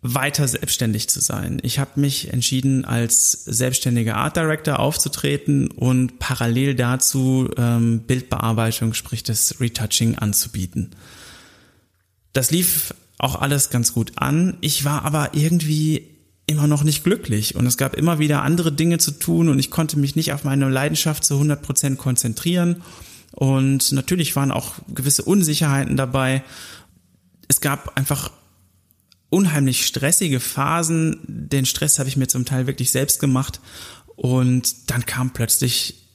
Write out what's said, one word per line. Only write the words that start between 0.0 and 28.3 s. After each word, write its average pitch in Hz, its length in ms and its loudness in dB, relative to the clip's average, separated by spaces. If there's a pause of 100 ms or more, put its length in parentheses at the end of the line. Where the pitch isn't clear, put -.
weiter 139 460 0
selbstständig 113 640 -2
zu - 100 0
sein. 90 440 -2
Ich - 160 -2
habe - 200 -4
mich 143 320 -2
entschieden, 131 540 0
als 117 460 0
selbstständiger 120 840 0
Art 131 220 0
Director 156 420 0
aufzutreten 143 920 0
und 127 500 0
parallel 127 560 0
dazu, 131 840 2
ähm, 117 440 2
Bildbearbeitung, 113 920 -2
sprich - 300 -6
das - 360 -2
Retouching, 113 560 0
anzubieten. - 760 -4 (1400)
Das 127 180 -2
lief 175 420 0 (240)
auch 131 180 -2
alles 139 340 2
ganz 120 240 0
gut 113 220 -2
an. 165 460 2
Ich 143 240 0
war 143 180 -2
aber 147 300 0
irgendwie 156 720 2 (380)
immer 147 220 2
noch 147 160 4
nicht 151 200 2
glücklich 120 520 0
und - 100 2
es 123 120 0
gab 135 180 -2
immer 160 240 2
wieder 151 240 2
andere 165 280 2
Dinge 160 280 2
zu - 120 0
tun 165 380 2
und 135 100 4
ich 135 100 0
konnte 156 300 0
mich 139 160 0
nicht 160 180 0
auf 143 100 -6
meine 135 260 2
Leidenschaft 147 560 0
zu 143 120 0
hundert 147 240 0
Prozent 135 360 -2
konzentrieren 170 840 0 (480)
und 135 600 2
natürlich 143 440 0
waren 139 160 0
auch - 240 -6 (120)
gewisse - 360 0
Unsicherheiten 151 760 2
dabei. 131 460 0 (1040)
Es - 100 2
gab - 380 -4
einfach 139 340 -4 (1000)